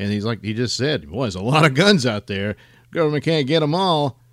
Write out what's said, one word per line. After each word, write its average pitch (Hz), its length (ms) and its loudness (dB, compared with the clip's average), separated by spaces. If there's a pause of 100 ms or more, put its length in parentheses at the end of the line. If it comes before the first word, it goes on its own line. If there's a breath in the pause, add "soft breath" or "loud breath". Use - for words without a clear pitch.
And 101 100 -4
he's 104 140 -2
like, 110 180 -6
he 107 100 -6
just 117 240 -4
said, 117 320 -4
"Boy, 110 160 -6
there's 95 120 -6
a 92 60 -6
lot 151 220 2
of 139 100 4
guns 180 300 4
out 107 220 -2
there. 101 300 -4 (340 soft breath)
Government 151 320 0
can't 156 240 0
get 156 160 2
'em 147 100 0
all." 165 460 0 (140 soft breath)